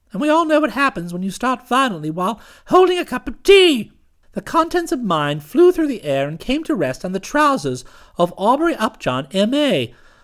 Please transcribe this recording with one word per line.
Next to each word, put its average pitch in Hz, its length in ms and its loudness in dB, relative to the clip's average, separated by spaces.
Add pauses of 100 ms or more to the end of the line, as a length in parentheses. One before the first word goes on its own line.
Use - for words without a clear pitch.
(120)
and 180 100 -6
we - 80 0
all 330 160 2
know 311 140 2
what 302 120 0
happens 254 420 -4
when 180 100 -6
you 190 80 -6
start 247 360 -6
violently 220 420 -2
while 180 320 -6 (260)
holding 359 300 4
a 349 80 -4
cup - 220 -8
of - 160 -12
tea. 359 480 6 (420)
The 196 80 -6
contents 330 500 -2
of 269 100 -4
mine 151 380 -2
flew 349 320 4
through 330 160 -2
the 254 160 -6
air 139 240 0
and 160 120 -10
came 302 260 -4
to 311 100 -2
rest 135 280 -4
on 185 80 -6
the 190 80 -4
trousers 190 640 -2 (340)
of 175 200 0
Aubrey 277 380 0
Upjohn, 151 560 -4
M 208 220 0
A, 226 400 -2 (300)